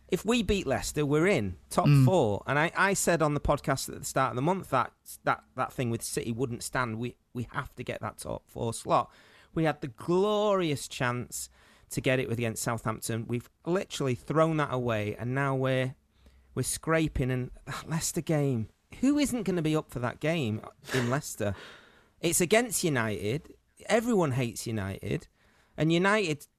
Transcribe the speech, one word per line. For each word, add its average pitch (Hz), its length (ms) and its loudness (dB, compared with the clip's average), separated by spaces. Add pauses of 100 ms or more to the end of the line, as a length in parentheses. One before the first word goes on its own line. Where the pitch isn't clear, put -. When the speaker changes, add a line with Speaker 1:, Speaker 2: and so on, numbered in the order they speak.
(100)
Speaker 1:
if - 160 -2
we 233 180 4
beat 196 220 2
Leicester, 135 400 0
we're 151 220 4
in 110 300 2 (120)
top - 180 0
Speaker 2:
Mm. 143 180 8
Speaker 1:
four. 131 420 4
And 131 100 2
I, 165 180 2
I 190 180 4
said 170 280 2
on 151 120 4
the 143 60 0
podcast 143 500 0
at 127 100 -10
the - 60 -12
start 131 260 0
of 110 40 -8
the 123 60 -2
month 175 300 0
that, 127 200 0 (320)
that, 139 200 0 (120)
that 127 180 -4
thing 123 160 -2
with 113 120 -2
City - 300 -4
wouldn't 117 320 -4
stand. 120 360 -4
We, 123 160 -6 (180)
we 117 200 -6
have 131 220 -8
to 123 80 -12
get - 180 -8
that 113 180 -8
top - 280 -8
four 117 260 -6
slot. - 380 -2 (420)
We 165 120 -2
had 151 160 -2
the 156 60 -8
glorious 190 1000 0
chance - 640 -4 (420)
to - 100 -4
get 131 180 2
it 131 120 -4
against 113 320 -2
Southampton. 113 640 -4
We've 120 220 -6 (160)
literally 151 500 -2
thrown 160 420 2
that 147 160 0
away, 113 460 -2
and 120 160 -4
now 139 200 0
we're, 131 400 0 (600)
we're 127 80 0
scraping. 156 680 0
And 127 200 -4 (140)
that - 240 -10
Leicester - 320 -2
game, 139 480 0 (320)
who 285 180 4
isn't 240 240 0
gonna 180 180 0
be 156 140 2
up 156 160 -2
for - 80 -6
that 120 200 -4
game 143 420 0 (320)
in 123 160 0
Leicester? 113 500 -4
Speaker 3:
<laughs> - 60 -18 (560)
Speaker 1:
It's 170 200 2
against 214 420 2
United. 117 680 0 (320)
Everyone 214 480 2
hates 120 340 -2
United, 107 600 -4 (500)
and 156 160 4
United 185 540 2 (120)